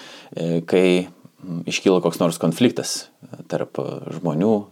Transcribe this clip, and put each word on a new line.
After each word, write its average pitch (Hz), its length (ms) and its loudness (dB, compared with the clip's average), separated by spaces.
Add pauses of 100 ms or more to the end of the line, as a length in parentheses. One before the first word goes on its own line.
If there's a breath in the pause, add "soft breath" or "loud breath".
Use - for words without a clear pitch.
(360 loud breath)
e, 85 240 -2
kai, 90 480 2 (360)
mm, 85 220 -8
iškyla 90 360 2
koks 90 180 0
nors 85 180 0
konfliktas, - 680 0 (140)
e, - 260 -18
tarp, - 300 -6
e, 71 400 -8
žmonių, 98 540 0